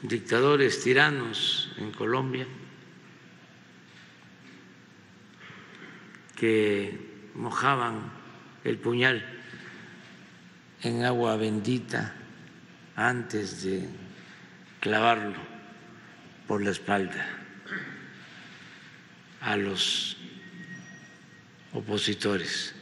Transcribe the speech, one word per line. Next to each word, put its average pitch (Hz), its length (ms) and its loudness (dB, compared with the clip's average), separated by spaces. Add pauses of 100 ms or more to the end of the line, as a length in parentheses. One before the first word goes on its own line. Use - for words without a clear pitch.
dictadores 123 800 4
tiranos 131 960 4
en 107 140 -4
Colombia 127 560 0 (4000)
que 107 640 4 (380)
mojaban 117 760 0 (520)
el 117 140 0
puñal 120 460 4 (1600)
en 120 220 0
agua 120 320 4
bendita 110 800 0 (840)
antes 107 640 0
de 95 240 -2 (960)
clavarlo 107 560 4 (1080)
por 104 140 2
la 101 100 2
espalda 95 580 0 (2000)
a 107 160 0
los - 600 0 (1500)
opositores. 104 1120 -2